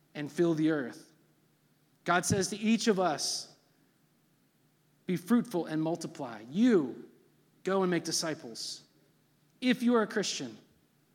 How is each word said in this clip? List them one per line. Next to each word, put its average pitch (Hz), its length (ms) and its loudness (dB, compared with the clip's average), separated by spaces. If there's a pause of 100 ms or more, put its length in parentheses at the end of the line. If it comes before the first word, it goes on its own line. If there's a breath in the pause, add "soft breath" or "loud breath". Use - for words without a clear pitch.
(140)
and 147 160 -8
fill 170 240 2
the 156 160 2
earth. 139 420 -4 (920)
God 175 200 2
says 190 240 0
to 208 80 -8
each 220 320 2
of 196 100 4
us, 160 500 -2 (1600)
"Be 180 100 0
fruitful 180 500 0
and 156 160 -2
multiply." 143 680 -6
You 180 540 4 (600)
go 190 180 2
and 180 80 2
make 170 140 0
disciples. 151 800 -6 (800)
If 247 220 2
you 240 120 4
are 220 80 6
a 202 40 -2
Christian, 139 500 -4 (580)